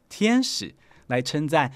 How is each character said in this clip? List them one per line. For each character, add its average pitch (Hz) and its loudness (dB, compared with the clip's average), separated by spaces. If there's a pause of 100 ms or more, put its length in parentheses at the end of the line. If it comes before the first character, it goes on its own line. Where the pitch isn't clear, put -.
天 233 2
使， - -6 (320)
来 127 0
称 151 -4
赞 147 2